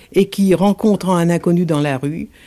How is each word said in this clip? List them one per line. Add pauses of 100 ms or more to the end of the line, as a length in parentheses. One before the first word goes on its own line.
(140)
et
qui,
rencontrant
un
inconnu
dans
la
rue, (180)